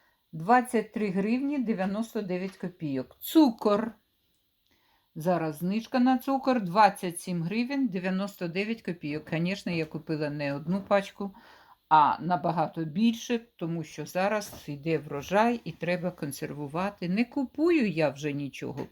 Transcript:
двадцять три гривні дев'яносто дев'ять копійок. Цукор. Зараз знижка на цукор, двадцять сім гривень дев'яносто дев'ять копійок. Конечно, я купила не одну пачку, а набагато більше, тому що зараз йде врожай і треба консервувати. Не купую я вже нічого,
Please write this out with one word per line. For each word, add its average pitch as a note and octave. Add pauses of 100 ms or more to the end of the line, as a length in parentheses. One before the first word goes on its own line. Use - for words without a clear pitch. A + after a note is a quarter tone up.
(320)
двадцять A3
три G#3+
гривні B3
дев'яносто G#3
дев'ять F#3
копійок. C#3+
Цукор. A3+ (1200)
Зараз D#3+
знижка G#3
на B3+
цукор, C4
двадцять F#3+
сім F3
гривень B3
дев'яносто F#3
дев'ять G3+
копійок. D#3
Конечно, F3
я D#3+
купила D#3
не C#3+
одну D#3
пачку, G3 (540)
а D3
набагато E3
більше, A3+ (160)
тому E3
що D3+
зараз G#3
йде D3
врожай F3
і E3+
треба F3
консервувати. D3+
Не G#3+
купую C#4+
я D#3
вже C#3+
нічого, C3+